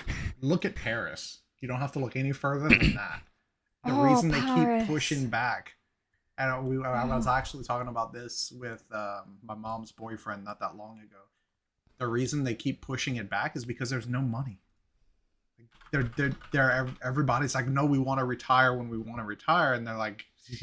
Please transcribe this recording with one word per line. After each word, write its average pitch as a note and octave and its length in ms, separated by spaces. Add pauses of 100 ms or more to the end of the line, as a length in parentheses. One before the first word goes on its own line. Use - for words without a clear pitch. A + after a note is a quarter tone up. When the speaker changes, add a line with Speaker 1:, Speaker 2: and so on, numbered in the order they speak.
(420)
Speaker 1:
Look D3 240
at - 100
Paris. G#2 640 (220)
You B2+ 80
don't B2 100
have C#3 140
to D3 60
look B2+ 180
any C3+ 160
further C#3 340
than - 280
that. F2 260 (640)
The B3 80
Speaker 2:
Oh, C#4+ 100
Speaker 1:
reason B3 280
they - 100
Speaker 2:
Paris. A#3+ 420
Speaker 1:
keep G#3+ 100
pushing C#3 360
back, A2+ 460 (600)
and C3 300
we, C3 160
I B2 220
was B2 200
Speaker 2:
Oh. B2 60
Speaker 1:
actually C3 320
talking B2 240
about A#2 240
this A#2+ 400
with, B2 400
um, G2+ 520
my A2 120
mom's A2 380
boyfriend A2 500
not G#2 160
that F2+ 160
long G#2+ 240
ago. G#2+ 220 (800)
The B2 80
reason B2+ 360
they B2 100
keep C3 280
pushing C3 340
it G2+ 140
back A#2 260
is B2+ 80
because A#2+ 260
there's B2 200
no B2+ 120
money. A#2+ 380 (1300)
They're, B2+ 240
they're, C#3 160 (200)
they're, C3+ 200
ev-, B2+ 320
everybody's C3 520
like, B2+ 120
"No, C#3 180
we C#3+ 140
wanna C3 260
retire B2+ 480
when A#2+ 160
we A2+ 80
wanna A2+ 280
retire." C#3+ 480
And A#2 140
they're A2+ 100
like, G#2+ 280 (380)